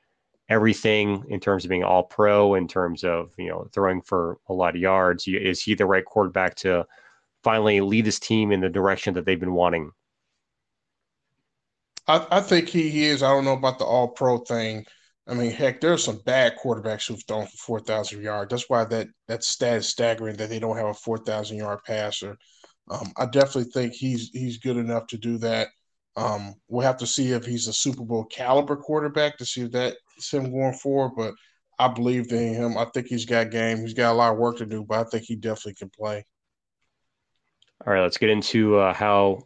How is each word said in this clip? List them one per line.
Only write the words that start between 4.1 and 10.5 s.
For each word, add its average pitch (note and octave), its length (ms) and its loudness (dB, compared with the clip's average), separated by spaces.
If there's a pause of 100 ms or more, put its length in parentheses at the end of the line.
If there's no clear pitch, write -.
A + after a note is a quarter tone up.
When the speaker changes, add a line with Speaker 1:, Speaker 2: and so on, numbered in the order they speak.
Speaker 1:
a F#2+ 60 -4
lot F2 200 2
of E2+ 60 -4
yards? F#2 460 2
You, F#2+ 120 -2
is F#2+ 220 -2
he G#2+ 140 -2
the G#2 100 2
right F#2+ 220 2
quarterback F#2 500 0
to F2+ 300 0 (580)
finally G#2+ 380 4
lead G#2+ 240 2
this G#2 120 0
team A2 320 2
in F#2+ 120 4
the F#2+ 80 0
direction F#2+ 420 0
that E2+ 140 -4
they've F#2 120 2
been F#2 140 -2
wanting? E2+ 380 0 (2250)